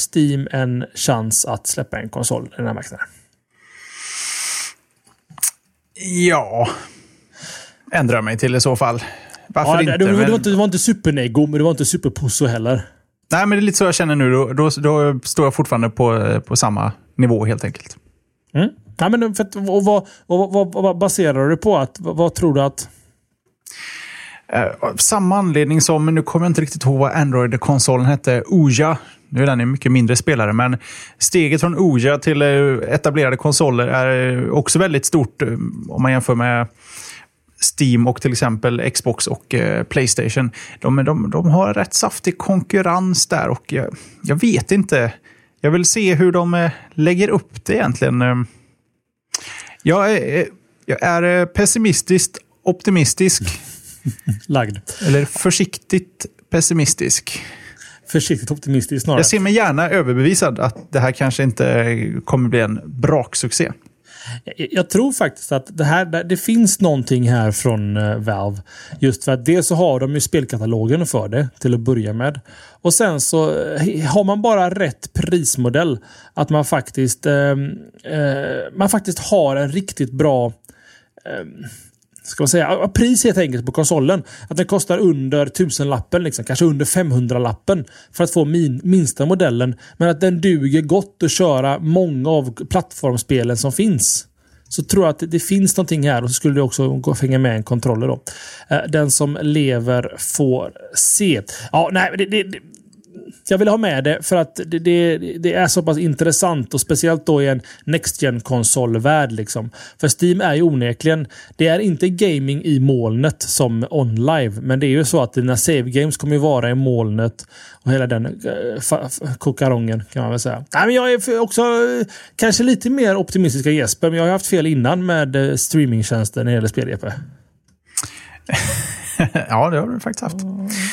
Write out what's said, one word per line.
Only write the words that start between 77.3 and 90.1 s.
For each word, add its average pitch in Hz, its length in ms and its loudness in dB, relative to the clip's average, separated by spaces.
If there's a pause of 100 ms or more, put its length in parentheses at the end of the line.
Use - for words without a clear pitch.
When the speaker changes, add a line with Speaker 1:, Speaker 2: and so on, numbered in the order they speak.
Speaker 1:
eh, 143 720 -4
man 196 120 2
faktiskt 196 300 -2
har 151 360 2
en 139 160 0
riktigt 156 400 -4
bra, 131 420 2 (720)
ehm, 85 380 -12 (600)
ska - 200 -6
man 143 40 2
säga, 156 220 2
ja, 190 260 0
pris 240 280 4
helt 202 140 2
enkelt 127 280 -2
på 127 60 -2
konsolen. 156 520 2 (260)
Att 156 80 -4
den 180 80 0
kostar 185 320 0
under 147 480 2
tusenlappen, 147 800 -2
liksom, 131 220 -6
kanske 135 200 2
under 147 200 2
femhundralappen, 127 1000 0 (280)
för 175 100 -2
att 165 80 0
få 160 140 2
min-, 151 380 0
minsta 180 420 2
modellen. 127 500 0 (220)
Men 170 120 2
att 160 120 -2